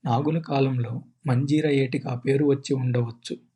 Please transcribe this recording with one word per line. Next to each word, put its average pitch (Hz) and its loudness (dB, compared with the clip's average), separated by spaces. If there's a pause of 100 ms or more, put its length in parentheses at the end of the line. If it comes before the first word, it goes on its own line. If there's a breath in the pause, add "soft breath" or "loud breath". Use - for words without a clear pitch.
నాగుల 147 0
కాలంలో 131 -2 (240)
మంజీర 143 2
ఏటికి 135 0
ఆ 127 -4
పేరు 139 0
వచ్చి 139 2
ఉండవచ్చు. 123 -2 (200)